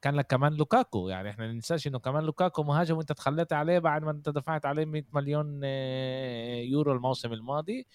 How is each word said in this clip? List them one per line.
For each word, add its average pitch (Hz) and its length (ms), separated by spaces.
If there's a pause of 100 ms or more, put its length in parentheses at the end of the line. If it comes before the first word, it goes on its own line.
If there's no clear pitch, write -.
كان 143 120
لك 143 120
كمان 139 260
لوكاكو، 151 560
يعني 95 220
إحنا 110 220
ننساش 139 340
إنه 135 120
كمان 143 260
لوكاكو 160 380
مهاجم 160 340
وأنت 160 160
تخليت 156 400
عليه 160 260
بعد 156 240
ما 156 80
أنت 147 180
دفعت 151 380
عليه 147 180
مية 151 280
مليون، 143 520
إيه، 131 1040
يورو 143 220
الموسم 123 400
الماضي، 151 640